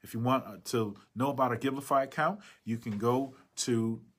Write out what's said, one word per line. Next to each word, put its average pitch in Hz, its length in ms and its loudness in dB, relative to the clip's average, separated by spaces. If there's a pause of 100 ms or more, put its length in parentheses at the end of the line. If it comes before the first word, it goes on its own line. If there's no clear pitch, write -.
If - 100 -14
you 113 60 -2
want, 127 260 2
uh, 98 200 -14
to 110 300 0 (200)
know 131 140 2
about 127 220 2
our 113 60 0
Givelify 135 460 0
account, 160 360 -2 (240)
you 113 140 -4
can 110 200 -6
go 123 380 2 (220)
to 113 420 0 (200)